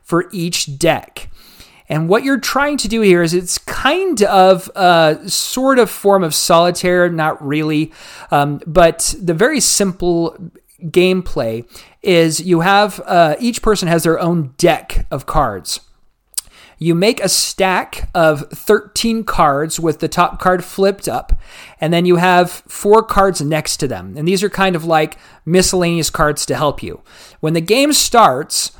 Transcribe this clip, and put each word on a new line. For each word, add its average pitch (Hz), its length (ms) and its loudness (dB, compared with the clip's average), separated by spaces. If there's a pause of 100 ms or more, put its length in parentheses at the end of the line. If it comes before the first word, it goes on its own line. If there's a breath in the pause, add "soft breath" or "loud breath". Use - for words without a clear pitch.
for - 300 -4
each 170 480 -6
deck. - 500 -2 (600 soft breath)
And 156 180 -2
what 214 160 2
you're 269 160 0
trying 285 380 -2
to 233 100 -6
do 226 140 -2
here 180 200 6
is 165 120 0
it's 180 240 -4
kind 320 640 -2
of 190 500 4
a 165 540 2
sort 262 500 -2
of 220 120 2
form 196 340 2
of 156 100 -4
solitaire, 175 760 2
not 156 360 -4
really, 156 460 -2 (400 loud breath)
um, 143 340 0
but 165 560 2
the 175 120 -2
very 240 260 0
simple 175 760 -2 (460)
gameplay 165 880 -2 (320 loud breath)
is 165 380 2
you 170 220 0
have, 196 440 2
uh, 170 320 4
each 233 240 -4
person 190 280 0
has 165 140 2
their 165 140 2
own 165 400 -2
deck - 540 0
of 135 140 -8
cards. 110 560 -4 (1000 soft breath)
You 165 160 0
make 208 260 0
a 190 80 -2
stack - 840 -4
of 156 340 0
thirteen 220 760 -2
cards 143 520 0
with 160 220 -2
the 165 80 -4
top 175 320 -2
card 185 240 -2
flipped 196 460 -2
up, - 280 -2 (440 loud breath)
and 160 120 0
then 175 120 2
you 180 100 6
have 180 340 4
four - 540 2
cards 196 380 0
next 151 360 -2
to 143 120 -4
them. 95 280 -10
And 147 80 -6
these 180 160 2
are 202 80 -2
kind 190 260 0
of 160 100 -6
like 160 320 0 (280 soft breath)
miscellaneous 170 640 0
cards 151 360 -2
to 135 100 -4
help 143 260 -2
you. 87 200 -14 (400 loud breath)
When 156 120 -2
the 165 80 0
game 254 320 2
starts, 170 880 2